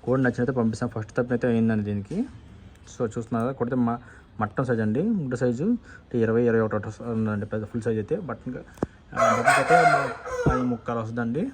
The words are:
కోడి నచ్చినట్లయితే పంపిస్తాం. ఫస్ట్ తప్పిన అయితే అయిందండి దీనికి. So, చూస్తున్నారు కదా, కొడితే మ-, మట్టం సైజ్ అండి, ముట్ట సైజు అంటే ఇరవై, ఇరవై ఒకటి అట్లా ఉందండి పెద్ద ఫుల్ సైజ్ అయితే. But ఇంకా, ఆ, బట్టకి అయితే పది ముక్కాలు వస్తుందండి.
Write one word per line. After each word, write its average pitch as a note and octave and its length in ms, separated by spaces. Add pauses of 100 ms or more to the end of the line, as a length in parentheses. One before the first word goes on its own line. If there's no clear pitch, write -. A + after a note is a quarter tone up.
కోడి C3 220
నచ్చినట్లయితే B2 340
పంపిస్తాం. A2+ 340
ఫస్ట్ G#2+ 240
తప్పిన B2 180
అయితే A#2+ 160
అయిందండి A2+ 380
దీనికి. G2+ 280 (760)
So, - 80 (120)
చూస్తున్నారు B2 320
కదా, C3+ 140
కొడితే B2 180 (100)
మ-, A#2+ 120 (420)
మట్టం G#2+ 280
సైజ్ A2+ 160
అండి, A2 160 (160)
ముట్ట B2+ 240
సైజు B2 260 (360)
అంటే - 200
ఇరవై, A2+ 260
ఇరవై A2+ 160
ఒకటి A2 140
అట్లా A2 380
ఉందండి G#2+ 340
పెద్ద G#2+ 200
ఫుల్ A#2 160
సైజ్ A2 140
అయితే. D3+ 160 (120)
But A2+ 180
ఇంకా, B2+ 160 (480)
ఆ, - 240
బట్టకి - 260
అయితే A#4+ 160 (680)
పది B2+ 240
ముక్కాలు A#2 320
వస్తుందండి. A#2 400 (100)